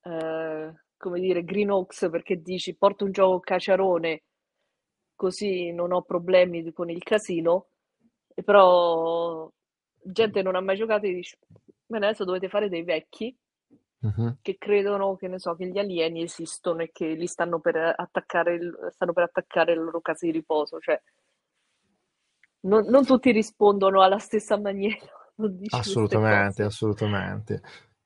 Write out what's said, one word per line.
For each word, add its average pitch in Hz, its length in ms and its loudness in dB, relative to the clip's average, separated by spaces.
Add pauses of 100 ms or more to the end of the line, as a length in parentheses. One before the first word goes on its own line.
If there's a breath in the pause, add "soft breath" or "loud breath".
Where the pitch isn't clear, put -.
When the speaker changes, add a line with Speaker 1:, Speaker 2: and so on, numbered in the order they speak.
Speaker 1:
eh, 160 680 -6 (240)
come 180 220 -6
dire, 180 240 0
Green 202 280 0
Oaks, 190 400 0
perché 170 300 -4
dici, 180 340 -8
"Porto 202 300 2
un 196 60 -2
gioco 190 280 4
caciarone, 180 840 0 (920)
così 185 560 -4
non 175 220 -4
ho 180 100 0
problemi 175 680 2
con 175 160 -8
il 170 140 -10
casino", 180 640 0 (640)
e 185 100 -10
però 170 1080 4 (540)
gente 202 380 0
non 185 140 0
ha 185 60 0
mai 190 160 0
giocato 214 280 -2
e 190 80 -2
dici, 180 240 -10 (480)
"Bene, 214 220 -2
adesso 220 180 -2
dovete 185 240 -4
fare 208 200 -2
dei 170 140 -6
vecchi 175 520 -6 (640)
Speaker 2:
Mhm. 117 400 -2
Speaker 1:
che 190 160 -6
credono, 196 580 0
che 190 120 -10
ne 185 120 -10
so, 175 160 -6
che 180 120 -8
gli 180 120 -6
alieni 170 440 -2
esistono 170 580 -6
e 165 100 -8
che 175 220 -6
li 165 140 -6
stanno 170 320 -4
per 165 160 0 (200)
attaccare 175 600 -2
il, 170 200 -8 (160)
stanno 175 220 -4
per 175 100 2
attaccare 170 520 0
le 165 80 -2
loro 165 180 -6
case 165 260 -6
di 165 40 0
riposo", 156 480 -4
cioè 160 200 -2 (1600)
non, 202 260 2
non 254 180 6
tutti 254 260 6
rispondono 202 680 4
alla 190 160 6
stessa 214 420 -2
maniera 202 460 -4 (160)
<laughs> - 140 -20
quando 214 200 -4
dici 180 280 -6
queste 110 340 0
Speaker 2:
Assolutamente, 107 60 4
Speaker 1:
cose. 101 400 2
Speaker 2:
assolutamente. 101 960 -4 (440 loud breath)